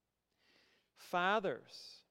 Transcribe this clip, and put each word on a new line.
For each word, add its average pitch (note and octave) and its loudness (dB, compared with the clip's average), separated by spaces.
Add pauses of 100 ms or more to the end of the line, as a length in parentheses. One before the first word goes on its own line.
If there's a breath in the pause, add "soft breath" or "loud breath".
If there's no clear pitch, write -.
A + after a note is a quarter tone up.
(960 soft breath)
Fathers, F#3 0